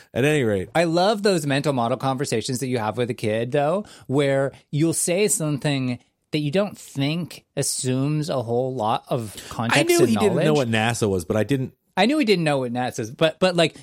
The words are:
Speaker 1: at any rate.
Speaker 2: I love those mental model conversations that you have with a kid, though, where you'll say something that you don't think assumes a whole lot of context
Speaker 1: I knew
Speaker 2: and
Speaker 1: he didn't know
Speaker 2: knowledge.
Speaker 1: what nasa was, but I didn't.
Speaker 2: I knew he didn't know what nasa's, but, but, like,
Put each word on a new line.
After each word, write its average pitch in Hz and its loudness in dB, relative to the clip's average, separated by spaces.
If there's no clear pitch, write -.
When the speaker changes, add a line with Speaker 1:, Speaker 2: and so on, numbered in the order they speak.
Speaker 1:
at 120 0
any 151 2
rate. 101 0
Speaker 2:
I 170 4
love 185 2
those 185 2
mental 143 0
model 123 0
conversations 127 -2
that 131 -4
you 123 -2
have 107 -4
with 120 -2
a 120 -4
kid, 113 -2
though, 151 0
where 139 0
you'll 160 2
say 185 0
something 139 -2
that 156 0
you 151 -2
don't 190 -2
think 147 -6
assumes 139 -2
a 135 -2
whole 120 -2
lot 117 0
of 117 -4
context 117 0
Speaker 1:
I 294 4
knew 339 2
Speaker 2:
and 339 6
Speaker 1:
he 220 4
didn't 208 2
know - 2
Speaker 2:
knowledge. 147 4
Speaker 1:
what 127 0
nasa 113 2
was, 92 0
but 104 -2
I 107 2
didn't. 131 -2
Speaker 2:
I 196 6
knew 285 2
he 294 4
didn't 190 4
know 147 2
what 123 -4
nasa's, 120 -4
but, 156 0
but, 185 2
like, 165 2